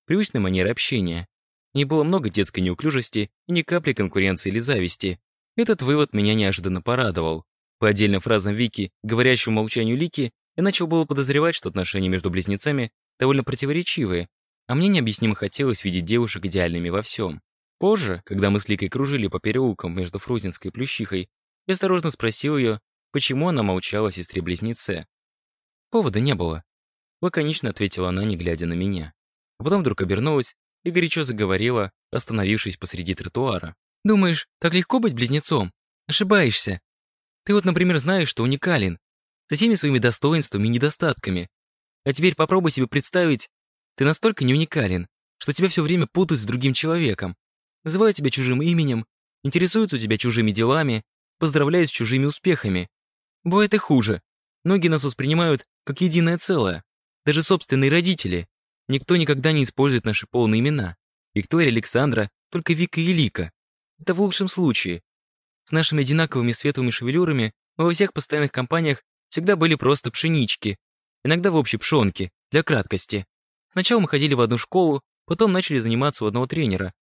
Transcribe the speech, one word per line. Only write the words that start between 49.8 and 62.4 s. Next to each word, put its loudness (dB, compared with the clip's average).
у -6
тебя 0
чужими 2
делами, 0
поздравляют 2
с -6
чужими 0
успехами. -2
Бывает 2
и 4
хуже. 2
Многие 2
нас 2
воспринимают 0
как -6
единое 4
целое, 0
даже 2
собственные 2
родители. 0
Никто 2
никогда 2
не 4
использует 2
наши -2
полные 2
имена. -2
Виктория, 2
Александра, 0